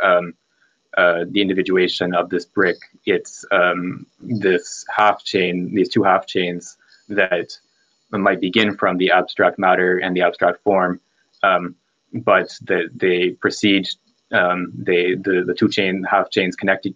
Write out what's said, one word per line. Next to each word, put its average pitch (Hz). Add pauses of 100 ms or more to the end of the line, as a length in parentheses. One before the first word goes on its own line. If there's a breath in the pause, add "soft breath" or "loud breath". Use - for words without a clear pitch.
um, 87 (640)
uh, 87
the 98
individuation 92
of 87
this 87
brick. 90 (280)
It's, -
um, - (140)
this 95 (100)
half 104
chain, 90
these 95
two 104
half 95
chains 87 (320 soft breath)
that 92 (520)
might 98
begin 101
from 92
the 92
abstract 92
matter 90
and 90
the 87
abstract 87
form, 90 (420)
um, 90 (380)
but 101
that 87
they 90
proceed, 98 (420)
um, 90
they, 90
the, 92
the 90
two 107
chain, 95
half 95
chains 92
connected 98